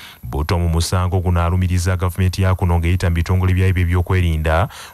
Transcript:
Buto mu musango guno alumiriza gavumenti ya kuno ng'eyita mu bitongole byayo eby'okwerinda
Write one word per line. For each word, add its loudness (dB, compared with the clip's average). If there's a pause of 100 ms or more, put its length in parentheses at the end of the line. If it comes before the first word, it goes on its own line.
(220)
Buto -4
mu 0
musango 0
guno 0
alumiriza 0
gavumenti 0
ya 2
kuno 0
ng'eyita 0
mu 0
bitongole 0
byayo 2
eby'okwerinda 0 (260)